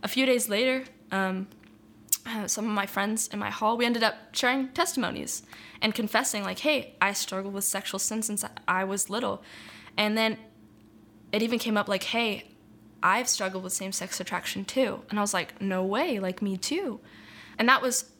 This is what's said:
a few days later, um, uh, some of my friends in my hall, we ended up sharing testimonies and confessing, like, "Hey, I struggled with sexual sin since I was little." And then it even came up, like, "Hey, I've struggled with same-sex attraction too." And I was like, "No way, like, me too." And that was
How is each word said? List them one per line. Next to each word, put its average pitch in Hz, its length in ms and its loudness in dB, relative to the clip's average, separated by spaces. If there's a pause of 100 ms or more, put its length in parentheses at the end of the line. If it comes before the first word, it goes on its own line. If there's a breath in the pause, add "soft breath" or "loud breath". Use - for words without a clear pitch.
a - 40 -2
few 262 180 2
days 247 220 4
later, 254 360 2 (280)
um, 190 360 0 (760)
uh, 220 220 -6
some 214 180 -2
of 226 60 0
my 202 140 0
friends 202 440 -2
in 208 100 -6
my 202 100 -2
hall, 220 280 2
we 240 80 2
ended 233 180 2
up 220 120 4 (200)
sharing 262 340 2
testimonies - 720 -2 (400 loud breath)
and 214 140 2
confessing, 226 480 0
like, 185 160 -4
"Hey, 285 420 0
I 196 120 4
struggled 196 400 -4
with 196 100 -2
sexual 196 360 -2
sin 220 220 -2
since 214 220 -2 (240)
I 185 160 2
was 190 260 -2
little." 202 320 -2 (560 loud breath)
And 214 200 4
then 220 200 2 (920)
it 208 100 2
even 233 160 2
came 220 200 2
up, 202 100 2
like, 196 160 0
"Hey, 226 420 0 (560)
I've 214 260 4
struggled 190 360 0
with 185 100 -4
same-sex 190 460 -4
attraction 190 460 -4
too." 254 440 2
And 208 80 -2
I 208 40 2
was 208 120 0
like, - 280 -2
"No 190 220 0
way, 220 360 2
like, 185 240 -2
me 190 140 0
too." 285 420 -2 (580 loud breath)
And 226 120 2
that 247 120 6
was 247 380 0